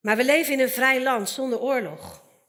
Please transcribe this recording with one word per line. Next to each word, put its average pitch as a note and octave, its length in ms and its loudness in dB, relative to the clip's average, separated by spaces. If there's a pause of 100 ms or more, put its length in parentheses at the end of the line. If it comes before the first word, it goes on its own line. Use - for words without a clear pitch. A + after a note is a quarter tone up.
Maar G#3+ 160 0
we A#3+ 80 2
leven D4 280 2
in C4+ 80 0
een B3+ 80 4
vrij B3+ 340 2
land B3 280 0
zonder C4 300 -4
oorlog. A#3 640 -4 (240)